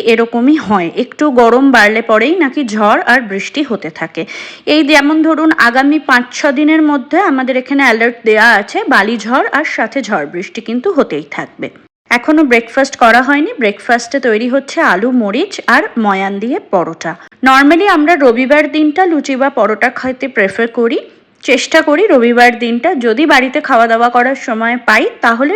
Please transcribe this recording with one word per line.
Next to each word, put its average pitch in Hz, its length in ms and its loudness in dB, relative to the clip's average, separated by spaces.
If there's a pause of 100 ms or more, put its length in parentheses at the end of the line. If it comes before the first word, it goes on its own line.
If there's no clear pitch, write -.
এরকমই 233 520 0
হয়, 190 380 -2
একটু 247 360 -4
গরম 240 400 4
বাড়লে 220 300 4
পরেই 226 340 0
নাকি 294 300 -2
ঝড় 214 420 0
আর 247 140 4
বৃষ্টি 196 420 -8
হতে 196 280 -8
থাকে। 165 300 -10 (440)
এই 302 180 2
যেমন 294 380 2
ধরুন 311 280 2 (100)
আগামী 269 400 2
পাঁচ 247 260 0 (120)
ছ - 20 -10 (180)
দিনের 311 240 2
মধ্যে 294 400 0
আমাদের 262 400 -2
এখানে 277 220 -2
অ্যালার্ট 233 420 0
দেয়া 214 220 4 (120)
আছে 208 180 -8 (100)
বালি 226 300 0
ঝড় 247 360 -2
আর 302 120 -2 (100)
সাথে 247 260 -6
ঝড় 190 320 -4
বৃষ্টি 185 280 -10
কিন্তু 247 260 -4 (100)
হতেই 156 300 -2 (100)
থাকবে। 143 320 -12 (420)
এখনো 302 300 2 (100)
ব্রেকফাস্ট 233 520 0
করা 233 240 4
হয়নি, 294 240 0 (100)
ব্রেকফাস্টে 240 560 -2 (100)
তৈরি 220 260 -2
হচ্ছে 277 240 -4 (160)
আলু 208 160 0 (120)
মরিচ 233 320 -4 (220)
আর 320 80 2 (140)
ময়ান 196 360 -2 (100)
দিয়ে 269 140 -4 (140)
পরোটা। 165 400 -4 (360)
Normally 285 380 4 (120)
আমরা 302 160 2 (120)
রবিবার 254 380 2 (120)
দিনটা 311 300 0
লুচি 285 360 -2
বা 277 160 0
পরোটা 220 320 0 (100)
খেতে 254 260 -8 (100)
প্রেফার 220 320 -2 (120)
করি, 233 200 0 (440)
চেষ্টা - 380 0
করি 311 220 2 (100)
রবিবার 240 460 4
দিনটা 240 300 -2 (160)
যদি 233 200 0
বাড়িতে 269 360 0
খাওয়া 233 260 2
দাওয়া 233 220 2
করার 247 380 0
সময় 226 280 -4 (120)
পাই 226 160 2 (180)
তাহলে 254 340 0